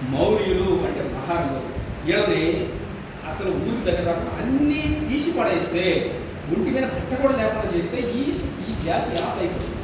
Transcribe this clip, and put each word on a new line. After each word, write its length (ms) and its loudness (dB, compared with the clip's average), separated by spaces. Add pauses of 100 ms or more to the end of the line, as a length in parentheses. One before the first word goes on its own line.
(140)
మౌర్యులు 540 4 (180)
అంటే 160 -2 (120)
మహారులు, 460 0 (460)
వీళ్ళని 360 4 (840)
అసలు 220 -2 (160)
ఊరి 200 0
దగ్గర 220 2
రాకుండా 320 0
అన్నీ 420 2 (260)
తీసి 300 2
పడేస్తే, 460 2 (680)
ఒంటి 180 2
మీద 240 2
బట్ట 180 -2 (100)
కూడా 180 4
లేకుండా 360 0
చేస్తే 220 -2 (200)
ఈ 40 0 (160)
సు-, 180 -6 (120)
ఈ 40 -4 (140)
జాతి 300 0
ఎలా 200 -2
పైకి 220 -2
వస్తుంది? 260 -6